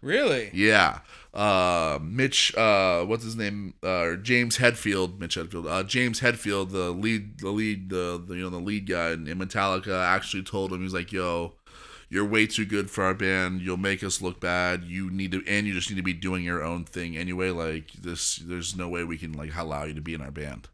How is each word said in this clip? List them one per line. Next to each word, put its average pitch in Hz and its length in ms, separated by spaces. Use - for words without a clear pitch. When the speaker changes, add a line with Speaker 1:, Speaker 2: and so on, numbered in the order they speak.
Speaker 1:
Really? 147 520
Speaker 2:
Yeah. 98 460
Uh, 90 680
Mitch, 120 560
uh, 95 480
what's 113 180
his 113 140
name? 101 440
Uh, 87 360
James 120 400
Hetfield, 101 640
Mitch 85 180
Hetfield, 85 340
uh, 92 120
James 120 360
Hetfield, 104 520
the 90 200
lead, 104 480
the 95 100
lead, 104 400
the, 90 340
the, 90 120
you 90 60
know, 92 80
the 90 80
lead 98 320
guy 85 220
in, 82 160
in 85 120
Metallica 95 680
actually 95 380
told 95 300
him, 90 80
he's 92 120
like, 90 200
"Yo, 87 400
you're 101 160
way 107 200
too 107 200
good 101 260
for 98 140
our 92 80
band. 92 480
You'll 90 160
make 98 260
us 95 180
look 90 200
bad. 90 420
You 92 260
need 95 220
to, 92 160
and 104 180
you 101 80
just 87 160
need 104 60
to 95 80
be 92 80
doing 92 320
your 87 180
own 85 220
thing 85 320
anyway. 90 360
Like, 80 420
this, 87 420
there's 85 400
no 90 140
way 87 160
we 85 120
can, 80 140
like, 76 240
allow 78 300
you 78 80
to 76 80
be 82 120
in 80 60
our 69 100
band." 71 440